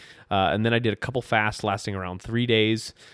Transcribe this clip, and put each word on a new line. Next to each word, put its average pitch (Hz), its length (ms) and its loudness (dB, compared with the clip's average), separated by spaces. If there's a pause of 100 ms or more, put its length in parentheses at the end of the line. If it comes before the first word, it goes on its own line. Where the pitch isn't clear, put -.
(300)
uh, 95 220 2
and 107 140 0
then 117 80 2
I 117 60 4
did 117 120 0
a 98 60 -4
couple 123 240 -6
fasts 107 420 0
lasting 101 320 -2
around 92 260 -6
three 120 240 -2
days, 113 480 2 (200)